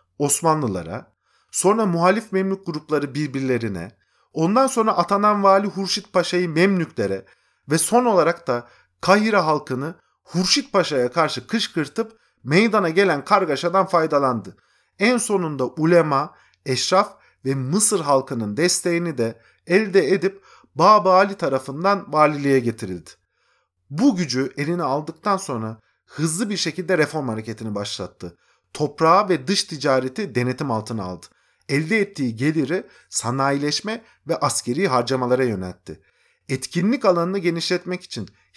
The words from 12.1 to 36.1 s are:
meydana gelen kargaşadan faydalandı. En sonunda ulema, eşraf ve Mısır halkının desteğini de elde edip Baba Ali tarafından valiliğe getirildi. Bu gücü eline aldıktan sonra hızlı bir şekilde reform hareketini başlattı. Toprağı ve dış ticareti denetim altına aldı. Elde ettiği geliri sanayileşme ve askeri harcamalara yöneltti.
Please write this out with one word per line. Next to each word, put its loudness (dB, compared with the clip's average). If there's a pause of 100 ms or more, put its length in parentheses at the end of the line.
meydana 2
gelen 2
kargaşadan 2
faydalandı. 0 (420)
En 2
sonunda -2
ulema, 2 (320)
eşraf 0 (280)
ve -2
Mısır 0
halkının 0
desteğini -2
de -2 (260)
elde 2
edip -2 (320)
Baba 6
Ali 4
tarafından -2
valiliğe 4
getirildi. -6 (800)
Bu 2
gücü -2
eline -2
aldıktan -2
sonra -8 (260)
hızlı -4
bir -2
şekilde -2
reform 0
hareketini -8
başlattı. -8 (380)
Toprağı 2
ve 0
dış 0
ticareti -2
denetim -2
altına -4
aldı. -10 (420)
Elde 0
ettiği -4
geliri -2 (240)
sanayileşme -2 (240)
ve -2
askeri -2
harcamalara 0
yöneltti. -6 (480)